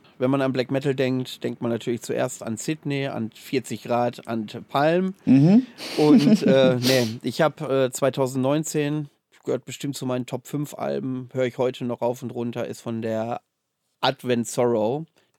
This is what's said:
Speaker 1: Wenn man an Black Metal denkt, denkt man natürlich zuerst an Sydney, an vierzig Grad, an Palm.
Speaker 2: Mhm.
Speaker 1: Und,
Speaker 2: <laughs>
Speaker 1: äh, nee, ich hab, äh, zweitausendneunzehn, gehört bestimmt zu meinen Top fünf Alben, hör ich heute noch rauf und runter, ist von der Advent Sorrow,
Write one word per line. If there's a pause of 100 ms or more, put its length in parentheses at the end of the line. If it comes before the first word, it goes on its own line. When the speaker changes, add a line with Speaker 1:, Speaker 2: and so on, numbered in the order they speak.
(180)
Speaker 1:
Wenn
man
an
Black
Metal
denkt,
denkt
man
natürlich
zuerst
an
Sydney,
an
vierzig
Grad,
an (220)
Palm. (100)
Speaker 2:
Mhm. (300)
Speaker 1:
Und,
Speaker 2:
<laughs>
Speaker 1:
äh,
nee,
ich
hab,
äh,
zweitausendneunzehn, (360)
gehört
bestimmt
zu
meinen
Top
fünf
Alben,
hör
ich
heute
noch
rauf
und
runter,
ist
von
der (600)
Advent
Sorrow, (340)